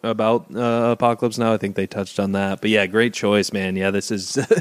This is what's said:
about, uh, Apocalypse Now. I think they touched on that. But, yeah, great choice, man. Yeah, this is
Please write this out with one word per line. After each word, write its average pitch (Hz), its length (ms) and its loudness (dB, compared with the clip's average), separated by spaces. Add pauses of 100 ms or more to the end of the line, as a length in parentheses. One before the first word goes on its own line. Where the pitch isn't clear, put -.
about, 113 420 0 (100)
uh, 117 360 0
Apocalypse 117 480 0
Now. 113 120 2
I 110 60 2
think 101 180 -4
they 95 120 -2
touched - 320 -6
on 98 140 0
that. 98 280 -2
But, 107 80 0
yeah, 107 160 4
great 110 280 2
choice, 104 380 2
man. 95 240 -2
Yeah, 95 140 0
this 98 220 -2
is 101 260 -6 (240)